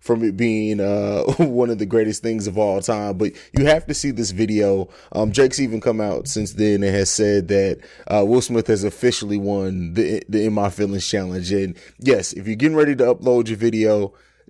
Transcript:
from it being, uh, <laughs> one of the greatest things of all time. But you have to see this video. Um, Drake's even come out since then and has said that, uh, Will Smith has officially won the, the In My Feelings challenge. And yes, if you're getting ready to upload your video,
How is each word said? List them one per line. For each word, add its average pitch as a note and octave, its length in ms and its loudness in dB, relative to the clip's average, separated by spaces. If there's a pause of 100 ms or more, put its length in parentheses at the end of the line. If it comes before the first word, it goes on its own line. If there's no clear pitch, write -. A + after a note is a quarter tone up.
from A2+ 220 0
it G2+ 140 0
being, G#2+ 420 0
uh, G2+ 440 0
<laughs> - 160 0
one B2 300 2
of A2+ 100 -2
the G#2 80 -4
greatest A2 360 0
things A2+ 240 -4
of G2 120 -4
all G2+ 220 2
time. G#2 380 -4
But G#2 140 -2 (260)
you C#3 80 4
have D#3 200 2
to D3+ 80 -4
see C#3 180 -4
this G#2+ 180 -4
video. G2+ 580 2 (240)
Um, G#2+ 200 0
Drake's C3 260 2
even A2+ 220 -2
come A2 200 0
out G2+ 280 -4
since - 240 -4
then G#2 320 2
and G2 100 0
has G2 160 0
said G2+ 380 2
that, G2 320 2 (260)
uh, G2+ 180 2
Will A#2+ 160 4
Smith A#2 280 -2
has G#2 160 0
officially G#2 540 -2
won F#2+ 560 -4
the, F2+ 340 -2
the G#2 160 0
In A2 80 0
My G2+ 180 0
Feelings G2 380 -4
challenge. F#2 420 -4
And G2 260 -2 (220)
yes, A#2+ 360 0
if G2 120 -12
you're A2 80 -4
getting D3+ 220 0
ready D3+ 180 4
to B2 180 4
upload A#2+ 360 2
your A2+ 80 -4
video, G#2+ 580 0 (360)